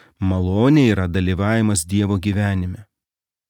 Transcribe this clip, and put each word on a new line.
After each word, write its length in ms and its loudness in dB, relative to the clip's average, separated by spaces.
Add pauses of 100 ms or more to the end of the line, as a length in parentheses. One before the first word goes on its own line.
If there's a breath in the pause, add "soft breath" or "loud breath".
(180 soft breath)
Malonė 720 2
yra 160 -2
dalyvavimas 760 0
Dievo 340 0
gyvenime. 680 -4 (640)